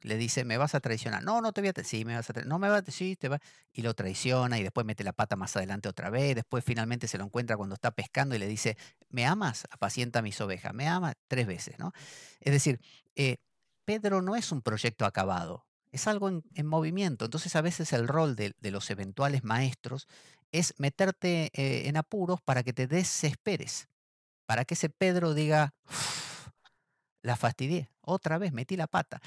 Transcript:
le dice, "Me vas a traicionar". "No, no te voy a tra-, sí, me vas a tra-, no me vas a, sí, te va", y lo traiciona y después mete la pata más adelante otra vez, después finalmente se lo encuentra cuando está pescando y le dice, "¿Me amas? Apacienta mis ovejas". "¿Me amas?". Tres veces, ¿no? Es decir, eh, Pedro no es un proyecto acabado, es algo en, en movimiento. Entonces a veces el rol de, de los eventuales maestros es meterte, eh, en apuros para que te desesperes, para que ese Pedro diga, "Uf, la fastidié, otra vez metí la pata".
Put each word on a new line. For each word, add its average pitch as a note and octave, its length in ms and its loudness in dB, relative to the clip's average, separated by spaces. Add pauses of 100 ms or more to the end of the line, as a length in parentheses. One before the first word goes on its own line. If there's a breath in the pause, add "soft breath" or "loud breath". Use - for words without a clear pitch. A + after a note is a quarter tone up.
le G#2+ 160 -2
dice, A#2 280 0
"Me A#2 120 0
vas D3 180 2
a C#3 60 2
traicionar". A2 420 -2
"No, A3+ 180 2
no A3 120 0
te G3+ 80 -2
voy G3 80 2
a F#3 40 0
tra-, - 100 -10
sí, A2 220 -4
me A#2 100 -4
vas A#2 140 -4
a - 40 -6
tra-, - 120 -8
no D3+ 140 -2
me G3 100 2
vas G#3 180 4
a, C#3+ 40 -8
sí, F#3 240 -4
te C#3 140 -4
va", C#3+ 100 0 (320 loud breath)
y - 100 -8
lo A2+ 140 0
traiciona B2 640 2
y G2+ 40 0
después A2 220 -2
mete G#2+ 180 -4
la G2 100 -4
pata G#2 220 0
más F#2+ 220 -4
adelante G2 320 -2
otra F2+ 200 -6
vez, C3 260 2
después A2+ 280 -2
finalmente A#2 440 -2
se - 100 -4
lo F#2+ 80 -6
encuentra A#2 320 -2
cuando G2 180 -6
está A#2 160 0
pescando C3+ 440 0
y G#2+ 40 0
le G2 80 -2
dice, G#2+ 300 -2 (320 loud breath)
"¿Me B2 160 0
amas? F3 460 0
Apacienta A#2+ 500 0
mis G#2 200 -4
ovejas". F#2+ 320 -6
"¿Me C3 140 -2
amas?". F3 280 0 (120)
Tres B2 200 0
veces, - 320 -8
¿no? - 140 -6 (480 loud breath)
Es C#3+ 120 4
decir, C3+ 260 4 (360 loud breath)
eh, C3 220 2 (480)
Pedro G#3 360 2
no F#3 140 0
es - 160 -2
un C#3+ 100 -2
proyecto A2 440 0
acabado, F#2 600 0 (260)
es - 160 -4
algo G3+ 220 2
en, F3 140 -2 (120)
en D3+ 120 0
movimiento. D#3+ 580 0
Entonces D#3 300 -4
a D#3+ 60 4
veces E3 320 0
el A#2 140 4
rol D3 280 2
de, G#2 240 -2
de G2+ 120 -4
los G2 200 -4
eventuales G#2 520 0
maestros B2 640 -2 (440 loud breath)
es E3 260 0
meterte, F3 760 2
eh, C3+ 340 0
en D3 100 0
apuros F3+ 440 0
para B2+ 220 2
que B2 100 -2
te B2+ 140 0
desesperes, D#3+ 1000 0 (600)
para A#2 180 2
que E3+ 100 -2
ese E3 140 0
Pedro F3 440 4
diga, D3+ 420 4 (140)
"Uf, - 600 -6 (760 loud breath)
la A#2+ 120 0
fastidié, C3 540 0 (120)
otra E3 360 0
vez F3+ 160 -2
metí B2+ 240 -4
la D#3+ 100 -2
pata". - 400 -2